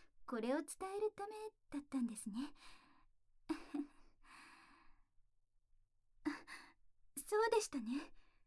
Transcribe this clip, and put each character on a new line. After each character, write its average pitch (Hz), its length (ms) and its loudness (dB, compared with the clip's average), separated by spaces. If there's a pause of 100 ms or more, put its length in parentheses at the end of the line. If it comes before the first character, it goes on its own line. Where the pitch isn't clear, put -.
(280)
こ - 80 -2
れ 226 180 4
を 294 40 6
伝 320 100 -2 (300)
え - 20 2
る 427 160 4
た 403 120 -4
め 427 60 -8 (380)
だ 285 80 -2
っ - 100 -2
た 269 80 0
ん 247 100 6
で 214 100 -2
す - 120 -4
ね。 247 240 -2 (920)
<laughs> 294 400 -2 (2500)
あ、 302 40 0 (960)
そ 415 220 6
う - 40 6
で 453 100 8
し - 80 -2
た 285 100 -2
ね。 247 320 -2 (360)